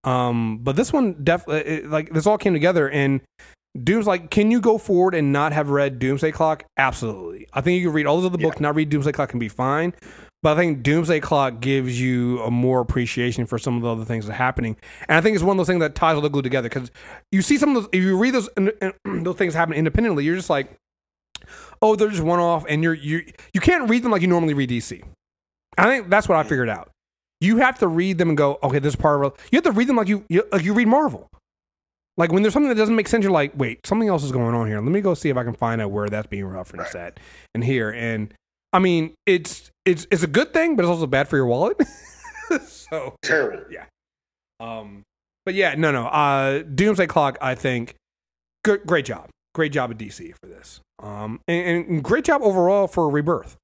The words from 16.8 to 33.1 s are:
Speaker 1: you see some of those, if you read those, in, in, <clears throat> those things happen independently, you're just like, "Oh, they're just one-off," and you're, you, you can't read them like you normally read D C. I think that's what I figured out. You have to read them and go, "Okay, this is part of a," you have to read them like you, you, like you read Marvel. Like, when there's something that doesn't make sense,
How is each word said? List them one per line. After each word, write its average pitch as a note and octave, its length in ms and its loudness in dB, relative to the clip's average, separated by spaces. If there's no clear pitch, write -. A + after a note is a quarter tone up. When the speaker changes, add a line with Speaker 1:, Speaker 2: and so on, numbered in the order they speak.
Speaker 1:
you F#3+ 120 2
see C#4+ 160 2
some C#4+ 180 2
of A3+ 60 2
those, - 100 -14
if F#3 100 2
you F#3+ 140 2
read A#3+ 180 2
those, A3+ 220 0
in, G3 240 2
in, F#3+ 140 -4
<clears throat> - 0 -
those F3+ 120 -4
things F3+ 180 0
happen D#3+ 200 0
independently, D#3+ 500 0
you're E3 120 0
just F#3 120 -8
like, C#3 260 -2
"Oh, A3 120 6
they're G#3+ 140 2
just G3 140 -2
one-off," E3+ 480 2
and D3+ 120 0
you're, E3 120 0
you, D3+ 300 -6
you F#3 80 0
can't D#4+ 300 4
read A#3 120 2
them B3 80 0
like G3 120 2
you F#3 60 2
normally E3+ 260 2
read C3+ 160 -2
D A#2+ 100 -2
C. - 220 -12
I F3+ 100 4
think A#3 220 0
that's G3+ 180 2
what F3 120 2
I D#3 40 0
figured B2+ 280 -2
out. - 180 -10
You A3+ 160 4
have B3+ 220 2
to G#3+ 80 4
read F3 300 0
them E3+ 120 2
and D3+ 80 2
go, C#3+ 240 2
"Okay, C#3 160 0
this C#3+ 160 0
is - 20 -6
part D3 260 2
of C#3 100 0
a," - 40 -20
you B3 60 4
have F4 60 0
to D4 80 2
read A#3 160 2
them C4+ 80 2
like G#3+ 120 0
you, G3+ 220 0
you, F3+ 200 4
like F#3 140 0
you G3 80 0
read A3 160 2
Marvel. B3+ 400 0
Like, E3 160 2
when F#3+ 100 4
there's G#3+ 120 4
something C#4+ 160 2
that A#3+ 60 2
doesn't A3 200 2
make A3 120 0
sense, A#3 160 2